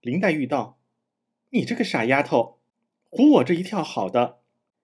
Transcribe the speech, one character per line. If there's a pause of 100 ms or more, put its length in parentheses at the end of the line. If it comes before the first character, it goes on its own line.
林
黛
玉
道 (720)
：“你
这
个
傻
丫
头， (520)
唬
我
这
一
跳
好
的。 (420)